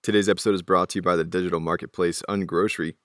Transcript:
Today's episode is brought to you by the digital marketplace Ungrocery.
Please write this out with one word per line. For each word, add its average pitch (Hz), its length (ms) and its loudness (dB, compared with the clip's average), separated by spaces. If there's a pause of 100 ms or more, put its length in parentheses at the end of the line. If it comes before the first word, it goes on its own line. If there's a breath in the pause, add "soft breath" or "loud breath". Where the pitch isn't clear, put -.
Today's 104 260 4
episode 101 280 2
is 90 80 -4
brought 92 260 2
to - 80 -6
you 90 60 -4
by 90 120 2
the 82 80 0
digital 87 360 -2
marketplace 85 680 -2
Ungrocery. 90 760 -2